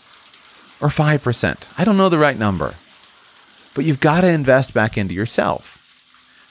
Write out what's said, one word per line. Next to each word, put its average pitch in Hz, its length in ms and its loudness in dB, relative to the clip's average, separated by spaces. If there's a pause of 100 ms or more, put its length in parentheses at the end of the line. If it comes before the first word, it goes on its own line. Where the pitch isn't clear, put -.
(800)
Or 147 100 0
five 151 320 0
percent. - 460 -4 (100)
I 175 60 -2
don't 202 120 4
know 190 140 4
the 165 80 2
right 143 200 2
number. 90 360 -2 (1000)
But 147 120 -4
you've 147 140 0
gotta 165 260 2
invest 139 480 2
back 110 240 -2
into 95 160 -4
yourself. - 560 -4 (800)